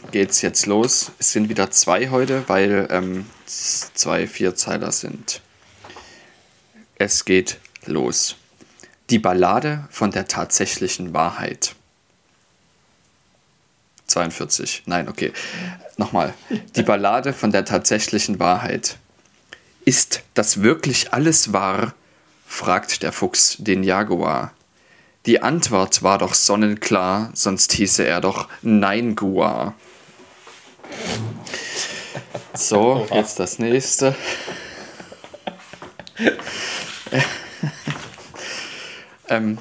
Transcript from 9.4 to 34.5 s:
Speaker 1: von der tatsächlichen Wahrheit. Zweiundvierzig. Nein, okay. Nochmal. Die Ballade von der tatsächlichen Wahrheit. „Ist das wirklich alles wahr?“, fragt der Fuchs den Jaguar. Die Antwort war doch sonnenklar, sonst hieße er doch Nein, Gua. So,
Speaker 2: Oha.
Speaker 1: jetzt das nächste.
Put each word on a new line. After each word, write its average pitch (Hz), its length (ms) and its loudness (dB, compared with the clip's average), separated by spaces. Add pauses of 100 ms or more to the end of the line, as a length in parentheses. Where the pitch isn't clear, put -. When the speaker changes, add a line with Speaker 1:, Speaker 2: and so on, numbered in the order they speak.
Speaker 1:
von 104 220 -2
der 95 160 -4
tatsächlichen 90 840 -2
Wahrheit. - 600 -2 (2250)
Zweiundvierzig. - 800 -2
Nein, 87 220 -2
okay. - 240 -4 (640)
Nochmal. 87 360 0 (440)
Die 113 80 2
Ballade 113 480 2
von 110 180 0
der 98 140 4
tatsächlichen 107 760 0
Wahrheit. - 600 0 (880)
„Ist - 380 2 (120)
das 104 280 2
wirklich 131 500 2
alles 147 400 4
wahr?“, 98 400 0 (540)
fragt - 560 -2
der 78 80 -2
Fuchs - 480 2
den 95 240 0
Jaguar. 92 720 0 (760)
Die 117 160 6
Antwort 113 600 2
war 98 140 6
doch 90 160 0
sonnenklar, 104 1000 2
sonst - 380 2
hieße 101 320 2
er 85 160 2
doch 95 280 0 (140)
Nein, 107 540 2
Gua. 90 580 0 (2750)
So, 110 540 4
Speaker 2:
Oha. 101 80 0
Speaker 1:
jetzt 107 240 0
das - 180 -4
nächste. 131 560 2 (4000)